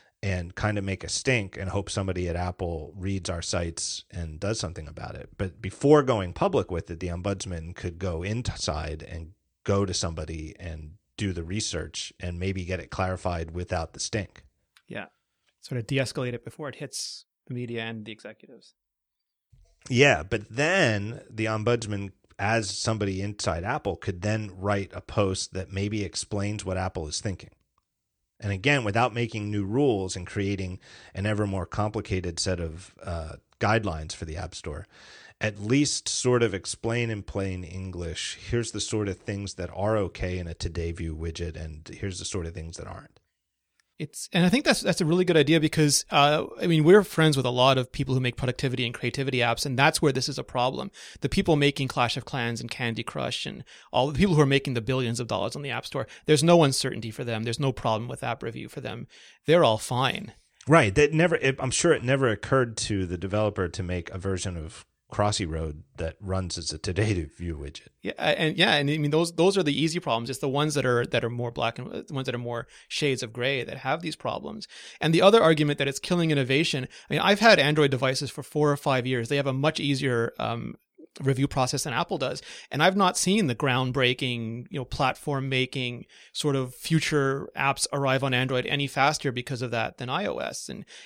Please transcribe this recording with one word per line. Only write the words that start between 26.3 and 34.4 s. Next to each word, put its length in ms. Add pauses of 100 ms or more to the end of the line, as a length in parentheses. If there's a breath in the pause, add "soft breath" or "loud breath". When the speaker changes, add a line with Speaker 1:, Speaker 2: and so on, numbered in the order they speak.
Speaker 1:
what 120
Apple 300
is 140
thinking. 300 (880)
And 120
again, 320
without 280
making 380
new 140
rules 500
and 100
creating 540 (340 loud breath)
an 140
ever 180
more 220
complicated 720
set 220
of, 420
uh, 300 (260)
guidelines 540
for 140
the 100
App 180